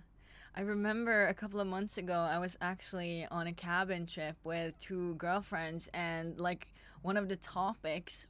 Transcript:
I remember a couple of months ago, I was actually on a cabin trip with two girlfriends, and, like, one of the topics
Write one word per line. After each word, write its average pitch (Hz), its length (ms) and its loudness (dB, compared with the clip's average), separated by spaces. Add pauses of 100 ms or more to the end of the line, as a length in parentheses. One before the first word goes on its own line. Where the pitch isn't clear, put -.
(540)
I 190 80 -4
remember 214 640 4
a 180 80 4
couple 208 260 -4
of 196 60 2
months 190 320 -2
ago, 175 220 2
I 165 180 2
was 180 240 -2
actually 175 640 -2
on 170 200 -2
a 175 60 -2
cabin 175 540 0
trip 156 380 -4
with 165 360 -2
two 175 360 -2
girlfriends, 170 760 -2
and, 165 480 -2
like, 175 320 -2 (300)
one 196 160 2
of 196 100 2
the 190 80 0
topics 180 920 -2